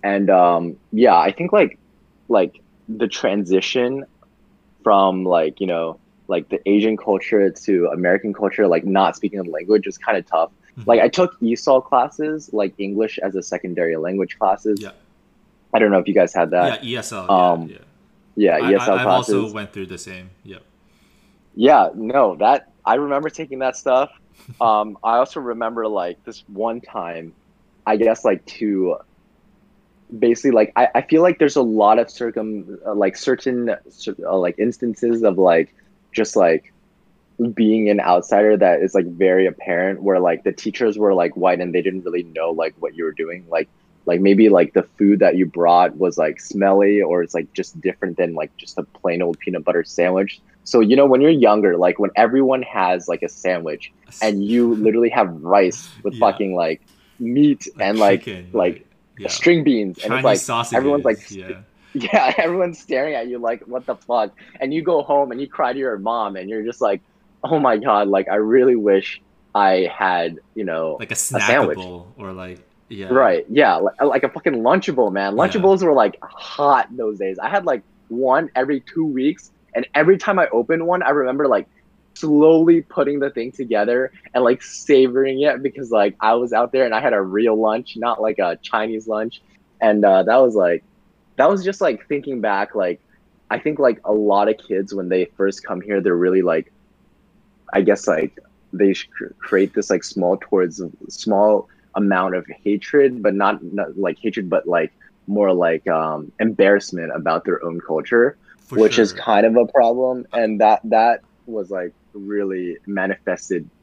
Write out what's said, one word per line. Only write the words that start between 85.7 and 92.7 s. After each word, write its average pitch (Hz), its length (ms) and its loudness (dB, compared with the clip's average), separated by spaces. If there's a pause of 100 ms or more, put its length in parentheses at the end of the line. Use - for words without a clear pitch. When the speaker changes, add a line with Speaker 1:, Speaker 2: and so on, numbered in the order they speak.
Speaker 1:
like, 104 280 2
I 110 160 2
was 120 160 -2
out 117 220 0
there 131 120 2
and 113 80 -2
I 110 60 0
had 117 140 0
a 104 80 0
real 104 340 0
lunch, 110 400 -2
not, 113 260 -4
like, 107 160 -2
a 87 240 -2
Chinese 110 460 -6
lunch. 110 340 -6 (380)
And, 107 240 4
uh, 95 200 6
that 110 120 2
was, 127 180 4
like, 87 300 0 (540)
that 143 120 4
was 196 140 -2
just, 196 160 -6
like, 139 300 -2
thinking 139 320 -6
back, 101 340 -4